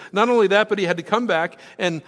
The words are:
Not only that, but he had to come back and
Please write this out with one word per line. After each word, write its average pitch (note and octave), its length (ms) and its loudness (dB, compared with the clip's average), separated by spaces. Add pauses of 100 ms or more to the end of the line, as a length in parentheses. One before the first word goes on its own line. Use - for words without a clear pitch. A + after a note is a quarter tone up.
(140)
Not A3 160 0
only A3+ 180 4
that, G#3 220 2
but G#3 100 -2
he F#3 60 -2
had F3 120 0
to E3+ 60 -10
come A3+ 240 -2
back E3+ 300 -2 (200)
and E3+ 300 -4